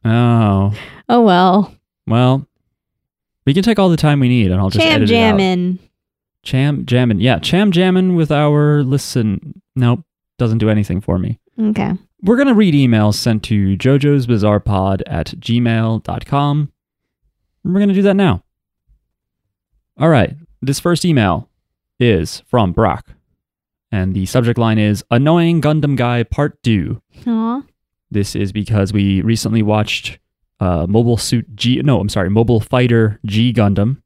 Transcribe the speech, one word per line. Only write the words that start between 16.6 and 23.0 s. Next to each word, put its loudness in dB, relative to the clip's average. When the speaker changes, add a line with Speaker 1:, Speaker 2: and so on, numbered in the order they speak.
Speaker 1:
We're 0
gonna 2
do 0
that 2
now. 0
All 2
right, 2
this -4
first -2
email 0
is 0
from 0
Brock, -4